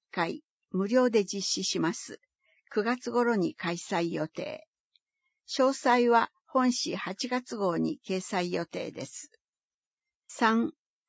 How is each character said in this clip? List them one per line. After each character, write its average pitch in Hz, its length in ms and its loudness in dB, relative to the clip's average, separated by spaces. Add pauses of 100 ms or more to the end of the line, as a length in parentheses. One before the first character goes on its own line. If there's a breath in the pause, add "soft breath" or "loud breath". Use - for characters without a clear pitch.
(120)
回、 170 320 -4 (280)
無 190 180 0
料 247 200 4
で 214 140 4
実 196 180 -6
施 190 220 -4
し 185 160 -2
ま 165 140 0
す。 - 260 -14 (500)
九 214 140 0
月 240 260 -4
頃 233 280 2
に 175 180 0
開 175 220 -4
催 170 320 -2
予 156 180 -4
定。 - 400 -10 (800)
詳 269 260 2
細 240 360 4
は 233 200 4 (160)
本 254 280 2
誌 - 240 -4
八 196 320 -6
月 247 260 -4
号 190 220 0
に 160 280 -2
掲 185 140 -2
載 180 320 -2
予 170 140 -2
定 175 260 -8
で - 140 -10
す。 - 260 -16 (960)
三、 226 460 2 (360)